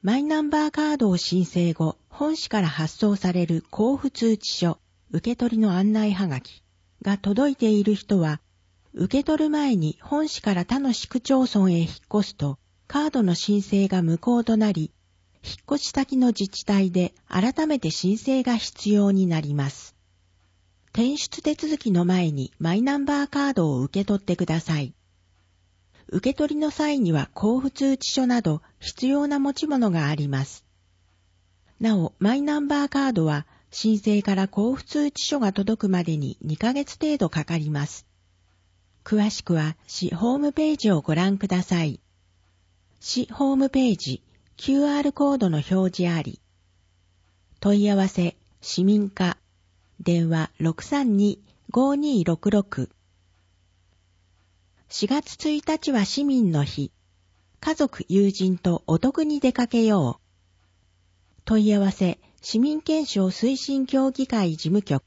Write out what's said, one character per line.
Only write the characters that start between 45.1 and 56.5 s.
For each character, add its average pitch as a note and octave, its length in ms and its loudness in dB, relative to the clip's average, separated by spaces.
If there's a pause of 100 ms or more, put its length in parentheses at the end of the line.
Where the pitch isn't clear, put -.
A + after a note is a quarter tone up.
コ C#4+ 200 2
ー C#4 40 0
ド G#3+ 120 2
の D3+ 200 0
表 F#3+ 340 2
示 E3+ 120 0
あ E3 60 -2
り。 - 180 -10 (1200)
問 G3+ 240 4
い G#3 60 2
合 G3+ 60 4
わ F#3+ 120 4
せ、 F3 300 -2 (240)
市 - 220 -4
民 G3+ 260 4
課、 F3+ 280 -2 (600)
電 E3+ 300 2
話 D#3+ 300 0
六 E3 240 -2
三 C4 340 0
二 G3+ 240 2 (300)
五 C4+ 240 2
二 C#4+ 280 0
六 E3+ 280 0
六。 G3 400 -2 (2000)
四 - 200 -6
月 C#4 260 -2
一 D4+ 340 -4
日 D#4 240 -2
は A3 140 2
市 C#4 180 -4
民 B3+ 280 2